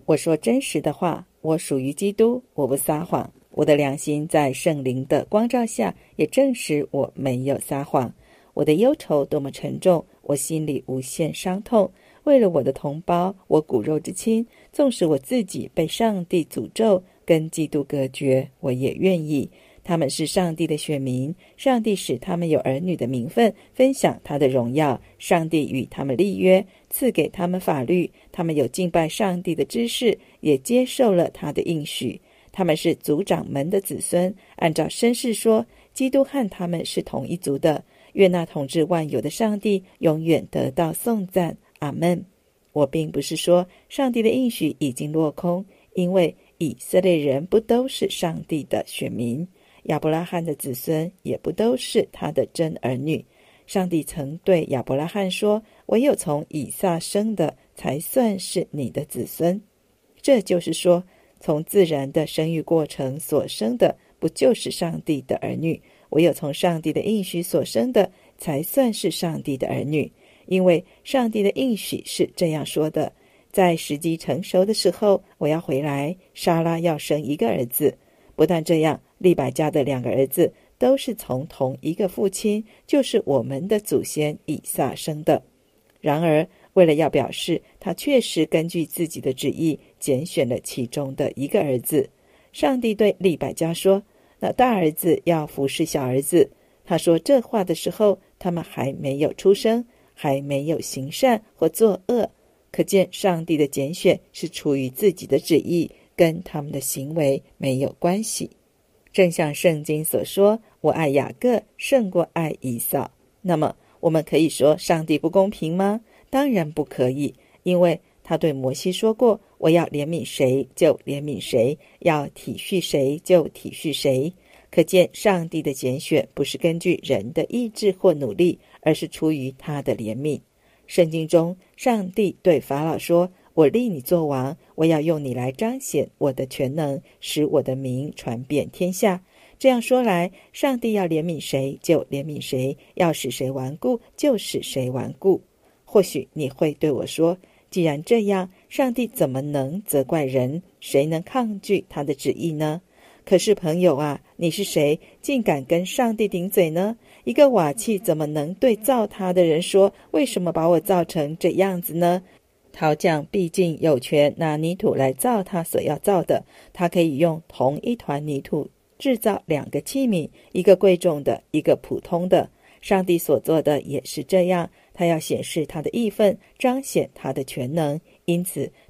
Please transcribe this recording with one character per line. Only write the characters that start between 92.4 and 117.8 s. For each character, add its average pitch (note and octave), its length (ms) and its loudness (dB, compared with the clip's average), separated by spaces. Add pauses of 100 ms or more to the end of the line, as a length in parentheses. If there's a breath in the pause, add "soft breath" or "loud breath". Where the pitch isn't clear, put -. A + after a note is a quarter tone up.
上 C4+ 280 0
帝 A3+ 120 0
对 G3+ 280 2
利 F3+ 160 2
百 - 160 -4
加 E3 200 -2
说 G3 300 2 (380 soft breath)
：“那 F#3 100 0
大 B3 240 4
儿 E3+ 160 2
子 E3 360 0
要 D#3+ 200 2
服 C#3 220 -2
侍 D#3+ 160 -2
小 D3 180 -2
儿 B2+ 180 0
子。” D3 300 4 (340 soft breath)
他 E3 140 0
说 E3 220 4
这 C#4 200 4
话 A3 220 -2
的 F3+ 100 -2
时 - 160 -6
候， G3 300 2 (220 soft breath)
他 F3+ 100 -2
们 E3+ 140 -4
还 C3+ 300 -6
没 C#3 240 -4
有 D3+ 160 0
出 F#3+ 200 4
生， A3+ 300 0 (300 soft breath)
还 C#3 260 -2
没 C#3+ 240 -4
有 D#3+ 160 -2
行 C#3 320 -8
善 A#3 300 2 (120)
或 D#3+ 140 2
作 G3 400 2
恶。 A#3+ 220 0 (400 soft breath)
可 - 120 0
见 F3+ 280 2
上 E3+ 340 -2
帝 E3 120 0
的 D3 100 4
拣 C#3 260 -4
选 - 260 2 (140)
是 - 160 -10
出 - 260 -2
于 C3 140 0
自 - 240 2
己 - 140 -16
的 C#3 120 2
旨 D#3+ 200 2
意， E3+ 320 0 (240 soft breath)
跟 E3+ 280 2
他 D3+ 200 -8
们 D3 80 -10
的 D3 100 -8
行 C#3+ 340 -8
为 C#3+ 280 2 (160 soft breath)
没 C3 200 -2
有 C3+ 200 -4
关 F#3 240 0
系。 - 280 -8 (600)
正 F3+ 180 6
像 D#3 240 -2
圣 D#3 280 2
经 D3+ 220 -2
所 - 200 -2
说 G#3 360 2 (200 soft breath)
，“我 D#3 100 2
爱 D#3 180 2
雅 C#3 320 2
各 B3 200 2 (160)
胜 A3+ 340 0
过 F3 220 2
爱 E3 280 -2
以 A#2+ 180 -4
扫。” - 320 -4 (320)
那 F3 140 2
么， D3+ 180 0 (240 soft breath)
我 E3 120 0
们 D#3+ 120 2
可 D3 160 0
以 D#3+ 100 4
说 D3+ 280 4
上 E3 280 0
帝 D#3 140 2
不 D#3+ 100 -2
公 F#3+ 220 2
平 E3 260 -4
吗？ G3+ 240 0 (280 soft breath)
当 C#4 220 0
然 E3 200 0
不 D3+ 140 -4
可 B2+ 260 -2
以， C#3 240 -4 (300 soft breath)
因 F3+ 160 2